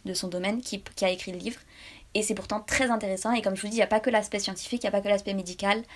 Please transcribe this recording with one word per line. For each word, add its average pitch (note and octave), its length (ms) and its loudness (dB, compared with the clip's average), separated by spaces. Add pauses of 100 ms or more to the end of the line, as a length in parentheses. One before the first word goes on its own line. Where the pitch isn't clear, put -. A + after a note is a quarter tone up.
de F#3+ 80 -4
son F#3 140 -2
domaine F#3 340 -2
qui, G3+ 220 -6 (140)
qui - 80 0
a F#3 60 6
écrit F#3 200 -4
le F3+ 80 -6
livre. G3+ 220 -6 (520)
Et G#3+ 100 2
c'est G#3+ 120 0
pourtant G#3 240 -2
très B3 320 2
intéressant. G#3 400 0
Et A#3+ 100 2
comme G3 140 2
je F#3+ 80 -4
vous G#3 60 -4
dis, G#3+ 60 -4
il A#3 40 2
n'y G#3 60 6
a - 20 6
pas A3 140 4
que B3 100 2
l'aspect G#3+ 300 2
scientifique, G3+ 420 -4
il - 40 -2
n'y - 20 0
a - 20 0
pas G3+ 100 2
que G3 60 -2
l'aspect G3+ 260 2
médical. G3 480 0 (140)